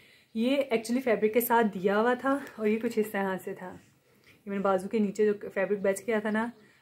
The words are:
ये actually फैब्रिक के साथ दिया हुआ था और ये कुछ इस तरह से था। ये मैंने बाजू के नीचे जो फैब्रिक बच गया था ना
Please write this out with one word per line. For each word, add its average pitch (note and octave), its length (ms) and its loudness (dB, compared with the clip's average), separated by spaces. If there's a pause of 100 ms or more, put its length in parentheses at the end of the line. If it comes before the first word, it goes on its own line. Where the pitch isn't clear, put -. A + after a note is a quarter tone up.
(340)
ये C4 380 0
actually A#3+ 300 -2
फैब्रिक G#3+ 320 2
के A#3+ 80 4
साथ A#3 300 4
दिया G3 240 0
हुआ A#3+ 200 2
था C4+ 240 0 (180)
और G#3+ 100 0
ये G#3+ 100 2
कुछ A#3 200 -2
इस G#3+ 140 0
तरह G3 260 -2
से F#3+ 160 -10
था। F3+ 240 -14 (680)
ये G3+ 40 -10
मैंने G3 120 -4
बाजू F#3+ 260 2
के A3+ 100 0
नीचे G#3 280 2
जो G#3 60 4 (120)
फैब्रिक G3 380 -2
बच G3 180 0
गया A3 200 0
था G#3+ 100 -2
ना A3 140 0 (380)